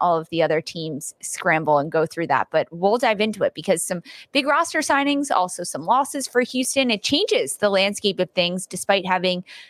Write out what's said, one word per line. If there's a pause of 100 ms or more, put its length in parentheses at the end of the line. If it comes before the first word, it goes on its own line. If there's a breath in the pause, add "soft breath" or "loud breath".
all
of
the
other
teams
scramble
and
go
through
that.
But
we'll
dive
into
it
because
some (260 loud breath)
big
roster
signings,
also
some
losses
for
Houston.
It
changes
the
landscape
of
things
despite
having (280 loud breath)